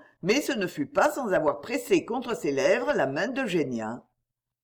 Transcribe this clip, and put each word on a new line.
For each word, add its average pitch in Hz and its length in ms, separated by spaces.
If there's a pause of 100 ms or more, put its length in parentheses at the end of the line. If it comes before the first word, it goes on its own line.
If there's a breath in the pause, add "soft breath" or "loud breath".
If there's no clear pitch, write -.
(240 loud breath)
mais 233 180
ce 294 120
ne 202 120
fut 151 220
pas 247 240
sans 240 220
avoir 151 280
pressé 220 420
contre 240 320
ses 151 160
lèvres 185 420
la 170 120
main 147 220
d'Eugénia. 143 760 (600)